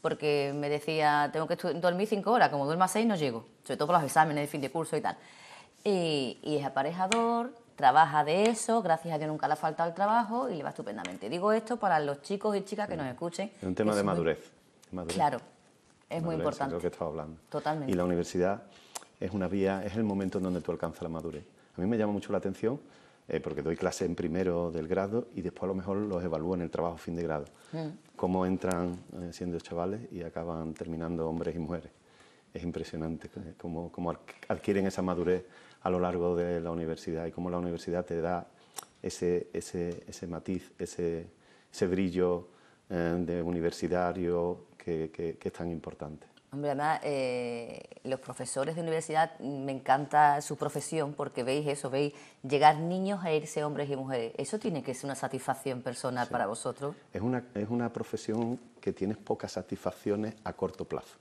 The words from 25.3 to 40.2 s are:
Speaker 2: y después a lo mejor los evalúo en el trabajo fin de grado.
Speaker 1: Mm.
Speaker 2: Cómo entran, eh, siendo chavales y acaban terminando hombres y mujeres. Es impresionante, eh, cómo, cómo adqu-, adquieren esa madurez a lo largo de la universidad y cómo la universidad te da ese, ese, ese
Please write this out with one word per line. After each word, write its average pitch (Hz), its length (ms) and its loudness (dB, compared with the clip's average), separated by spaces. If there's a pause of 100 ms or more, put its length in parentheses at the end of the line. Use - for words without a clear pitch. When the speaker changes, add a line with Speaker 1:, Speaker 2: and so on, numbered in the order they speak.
Speaker 2:
y 92 80 -4
después 87 220 -4
a - 40 -2
lo 95 60 0
mejor 95 220 -2
los 101 280 0
evalúo 82 300 0
en 87 80 0
el 80 80 -4
trabajo 85 260 -2
fin 85 200 -6
de 85 60 -2
grado. 78 220 -2 (280)
Speaker 1:
Mm. 156 160 -6 (280)
Speaker 2:
Cómo 92 300 2
entran, 90 520 0 (220)
eh, 87 120 -8
siendo 87 280 -4
chavales 92 400 -4 (120)
y 90 100 -8
acaban 82 520 -6
terminando 82 540 -4
hombres 82 260 -4
y 85 40 -4
mujeres. 80 320 -6 (640)
Es 87 80 -8
impresionante, 80 640 -6 (100)
eh, 85 200 -12
cómo, 85 320 -8
cómo 87 220 -4
adqu-, - 220 -12 (140)
adquieren 98 380 2
esa 95 160 0
madurez 90 420 2 (380)
a 92 80 0
lo 90 80 4
largo 87 380 2
de 87 240 2
la 85 100 -4
universidad 82 560 -4
y 82 60 -4
cómo 90 180 -4
la 87 80 0
universidad 87 460 -2
te 85 160 -2
da 87 260 0 (560)
ese, 87 500 0
ese, 87 540 -4
ese - 200 -12